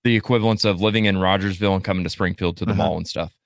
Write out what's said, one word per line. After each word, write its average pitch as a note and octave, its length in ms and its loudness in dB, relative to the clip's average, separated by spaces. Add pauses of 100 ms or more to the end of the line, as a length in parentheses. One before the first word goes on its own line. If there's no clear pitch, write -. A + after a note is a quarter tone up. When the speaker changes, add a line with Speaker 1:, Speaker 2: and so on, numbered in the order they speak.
Speaker 1:
the A#2 140 4
equivalence A2 480 2
of F#2+ 160 0
living G#2+ 240 2
in G2 140 2
Rogersville F#2+ 560 0
and F#2+ 100 -2
coming F#2 200 -2
to E2+ 60 -6
Springfield F2 460 -2
to - 80 -8
the F2 80 0
Speaker 2:
Uh-huh. F2 120 0
Speaker 1:
mall E2 120 0
and E2 100 -8
stuff. - 400 -8